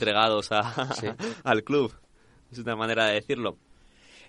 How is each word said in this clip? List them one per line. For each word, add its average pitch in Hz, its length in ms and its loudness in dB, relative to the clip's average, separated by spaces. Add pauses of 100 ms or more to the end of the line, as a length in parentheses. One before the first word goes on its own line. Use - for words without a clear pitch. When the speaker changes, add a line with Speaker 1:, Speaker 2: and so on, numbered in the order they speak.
Speaker 1:
entregados 107 500 2
a, 117 440 0
Speaker 2:
Sí. 110 120 -6
Speaker 1:
<laughs> 185 380 -8
al 113 180 2
club. 135 300 0 (580)
Es 120 80 -16
una 117 160 -6
manera 113 300 2
de 107 80 4
decirlo. 104 440 -2 (720)